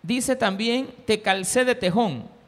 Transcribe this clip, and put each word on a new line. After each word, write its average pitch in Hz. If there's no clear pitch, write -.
Dice 247
también, 233
"Te 214
calcé 196
de 247
tejón". 175